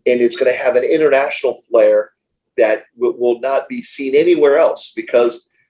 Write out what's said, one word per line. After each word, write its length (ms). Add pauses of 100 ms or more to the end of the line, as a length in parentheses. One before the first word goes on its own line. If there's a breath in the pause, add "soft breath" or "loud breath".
and 140
it's 160
gonna 200
have 200
an 80
international 680 (140)
flair 440 (440)
that 280 (140)
w-, 200
will 220
not 280
be 140
seen 320
anywhere 440
else. 380
Because, 540 (200)